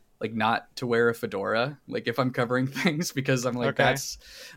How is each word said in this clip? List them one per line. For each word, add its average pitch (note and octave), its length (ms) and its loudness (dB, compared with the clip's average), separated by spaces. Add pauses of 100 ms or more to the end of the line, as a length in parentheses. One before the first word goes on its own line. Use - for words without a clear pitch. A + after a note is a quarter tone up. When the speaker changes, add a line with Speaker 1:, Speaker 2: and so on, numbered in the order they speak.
(220)
Speaker 1:
like, A2 120 -4
not A2 440 0
to C3 100 -4
wear A#2 220 4
a A#2 60 2
fedora, G#2+ 720 -2
like, A#2+ 200 -4
if A#2 120 0
I'm B2+ 120 2
covering B2+ 360 0
<laughs> - 0 -
things, D#3 440 -2
because C3 340 0
I'm B2 100 0
like, A#2 200 0
Speaker 2:
Okay. - 0 -
Speaker 1:
that's, C3+ 420 2 (400)